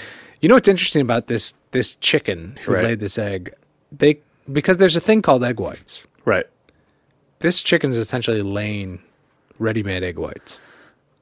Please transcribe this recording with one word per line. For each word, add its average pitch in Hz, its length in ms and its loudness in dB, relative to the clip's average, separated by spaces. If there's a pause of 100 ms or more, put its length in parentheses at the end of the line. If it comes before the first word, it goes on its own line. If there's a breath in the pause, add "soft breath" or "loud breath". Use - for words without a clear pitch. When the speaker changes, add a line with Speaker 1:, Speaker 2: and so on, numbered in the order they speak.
(400 loud breath)
Speaker 1:
You 160 100 4
know 240 60 8
what's 233 120 4
interesting 170 360 2
about 117 240 -2
this, - 260 -2 (160)
this 127 280 -2
chicken 104 680 -2
who 107 80 -2
Speaker 2:
Right. 95 100 0
Speaker 1:
laid 113 160 -2
this 101 200 -6
egg? 98 340 -8 (380)
They, 147 260 4 (340)
because 160 260 2
there's 180 180 6
a 170 40 2
thing 220 220 4
called 131 220 4
egg 123 160 -2
whites. - 440 -10 (220)
Speaker 2:
Right. 95 200 0 (960)
Speaker 1:
This 175 200 0
chicken 156 300 0
is 120 80 -2
essentially 113 420 -2
laying 101 640 -6 (560)
ready-made 107 420 -2
egg 90 160 -6
whites. - 420 -12 (640 soft breath)